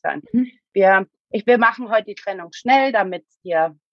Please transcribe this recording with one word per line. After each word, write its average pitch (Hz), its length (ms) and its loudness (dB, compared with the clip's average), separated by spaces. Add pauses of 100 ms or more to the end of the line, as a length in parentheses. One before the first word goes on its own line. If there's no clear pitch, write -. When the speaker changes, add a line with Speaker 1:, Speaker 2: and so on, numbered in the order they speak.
Speaker 1:
sein. 143 180 -6 (100)
Speaker 2:
Mhm. 254 200 -2 (220)
Speaker 1:
Wir, 190 340 2 (240)
ich, 202 160 -6
wir 240 100 4
machen 226 320 0
heute 220 160 -2
die 202 100 -14
Trennung 180 380 -12
schnell, 269 380 0
damit 190 360 -4
es - 140 -20
dir 165 340 -2 (180)